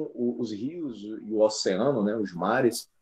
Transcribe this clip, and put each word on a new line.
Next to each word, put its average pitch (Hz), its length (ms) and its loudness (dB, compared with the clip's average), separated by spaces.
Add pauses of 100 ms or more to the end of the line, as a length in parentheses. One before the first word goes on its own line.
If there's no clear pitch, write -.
(140)
o, 120 240 0
os 117 140 -4
rios 123 500 -8
e 107 320 -10
o 107 60 2
oceano, 107 640 4
né, 104 120 2
os 101 160 -2
mares, 110 560 2 (140)